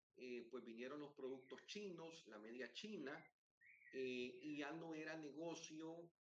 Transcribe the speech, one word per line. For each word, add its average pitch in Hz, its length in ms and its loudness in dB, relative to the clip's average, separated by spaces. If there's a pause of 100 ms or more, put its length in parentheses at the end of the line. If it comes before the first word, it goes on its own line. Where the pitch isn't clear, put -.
(160)
eh, 123 340 0
pues 123 140 0
vinieron 120 360 0
los 143 120 -4
productos 131 520 -2
chinos, 165 640 -2
la 107 120 -6
media 120 340 -2
china, 160 440 0 (760)
eh, 127 480 4
y 151 160 2
ya 147 140 4
no 165 200 0
era 156 240 2
negocio 160 960 0 (140)